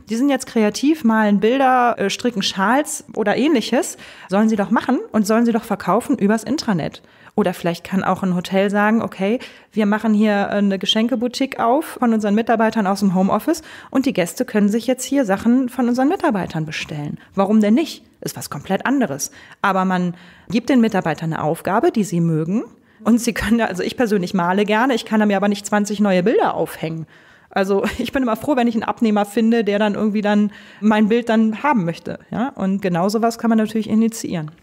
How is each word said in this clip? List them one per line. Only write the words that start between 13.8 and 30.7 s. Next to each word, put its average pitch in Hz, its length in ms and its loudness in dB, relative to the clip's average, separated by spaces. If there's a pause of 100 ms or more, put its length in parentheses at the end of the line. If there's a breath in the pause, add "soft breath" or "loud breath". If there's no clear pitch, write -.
und 262 160 0
die 277 80 0
Gäste 180 300 -2
können 208 240 2
sich 226 180 0
jetzt 254 200 -2
hier 277 180 0
Sachen 233 460 2
von 240 180 -2
unseren 254 220 2
Mitarbeitern 208 560 -2
bestellen.“ 151 520 -8 (160 loud breath)
Warum 196 280 2
denn 208 120 4
nicht? 302 300 -2 (160)
Ist - 160 -12
was - 140 -12
komplett 190 360 -6
anderes. 226 460 -2 (300 loud breath)
Aber 190 240 0
man 180 280 0 (360 loud breath)
gibt 233 200 -2
den 262 120 6
Mitarbeitern 175 520 0
eine - 80 -4
Aufgabe, 196 500 0
die 226 120 0
sie 175 160 -2
mögen. 165 440 0 (400 soft breath)
Und 226 160 4
sie 233 140 -2
können 208 240 0
da, 226 80 0
also 185 160 -6
ich - 160 -4
persönlich 202 380 0
male 185 280 0
gerne, 214 300 2
ich 226 120 -2
kann 220 160 2
da 214 40 4
mir 202 120 2
aber 196 100 0
nicht 202 180 -2
zwanzig 208 360 0
neue 190 200 4
Bilder 269 320 2
aufhängen. 160 540 -6 (420 soft breath)
Also 196 420 0
<laughs> - 60 -8
ich 233 140 -4
bin 269 120 0
immer 226 120 0
froh, 294 200 -2
wenn 240 120 4
ich 226 80 0
einen 214 80 0
Abnehmer 208 420 2
finde, 226 380 2
der 202 160 0
dann 208 160 2
irgendwie 214 260 0
dann 208 300 2 (300 loud breath)